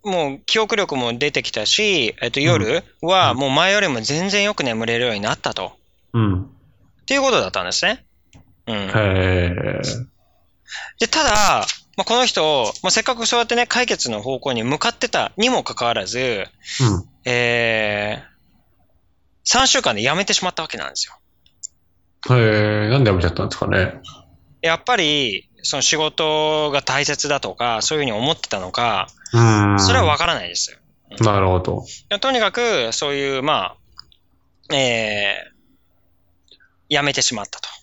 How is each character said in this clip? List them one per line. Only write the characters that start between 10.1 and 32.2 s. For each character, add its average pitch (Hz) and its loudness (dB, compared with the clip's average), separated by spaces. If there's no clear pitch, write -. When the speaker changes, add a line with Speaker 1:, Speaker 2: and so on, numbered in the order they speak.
Speaker 1:
で、 226 0
た 320 2
だ、 208 4
ま 190 -2
あ、 - 0
こ 226 0
の 247 4
人、 151 0
ま 185 -2
あ、 - 2
せ 196 2
っ - -4
か 247 0
く 226 -4
そ 247 0
う - 2
や 233 2
っ - -6
て 233 -2
ね、 240 2
解 247 0
決 185 -2
の 107 -4
方 127 -4
向 139 -4
に 113 -2
向 127 -2
か 233 0
っ - -10
て - -4
た 127 -2
に 233 2
も 208 0
か - -8
か - -2
わ 117 2
ら 101 -4
ず、 113 -4
Speaker 2:
う 104 0
ん。 - -2
Speaker 1:
え 113 0
ー、 - -20
三 254 2
週 254 2
間 120 2
で 101 -4
辞 135 2
め 190 -2
て 208 -2
し 196 0
ま 180 -2
っ - -14
た 165 -6
わ 156 -8
け 117 -10
な 71 -8
ん 65 -8
で - -12
す - -4
よ。 - -20
Speaker 2:
へ 107 2
ー、 - 0
な 127 2
ん 139 6
で 107 6
辞 95 4
め 90 2
ち 90 2
ゃ - 4
っ 80 -2
た 82 -4
ん 80 -4
で - -8
す - -12
か - -2
ね。 95 0
Speaker 1:
や 165 2
っ - -10
ぱ 247 0
り、 147 -2
そ - -4
の 131 -2
仕 - 2
事 151 0
が 139 0
大 139 0
切 143 -4
だ 143 0
と 95 -8
か、 117 -2
そ 160 -2
う 156 0
い 147 0
う - 0
ふ 135 -2
う - -2
に - -4
思 120 0
っ - -4
て - -10
た 104 -4
の 92 -8
か、 113 0
Speaker 2:
う 107 6
ん。 101 2
Speaker 1:
そ 95 4
れ 254 4
は 220 4
分 147 2
か 165 0
ら 170 0
な 104 -6
い 87 -10
で 87 -14
す。 - -6
Speaker 2:
な 107 4
る 95 4
ほ 92 4
ど。 - -4